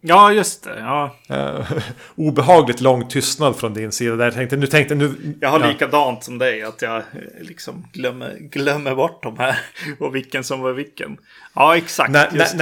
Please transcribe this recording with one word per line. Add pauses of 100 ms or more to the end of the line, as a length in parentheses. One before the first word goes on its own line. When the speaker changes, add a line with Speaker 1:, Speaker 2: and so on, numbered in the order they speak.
Speaker 1:
Ja,
just
det.
Ja. (140)
Speaker 2:
Eh, (220)
<laughs>
obehagligt
lång
tystnad
från
din
sida
där.
Jag
tänkte,
nu
tänkte,
nu,
Speaker 1:
Jag
har
Speaker 2:
ja.
Speaker 1:
likadant
som
dig,
att
jag,
eh, (380)
liksom
glömmer,
glömmer
bort
de
här (200)
<laughs>
och
vilken
som
var
vilken. (380)
Ja,
exakt,
Speaker 2:
När,
Speaker 1:
just
Speaker 2:
när,
Speaker 1:
det.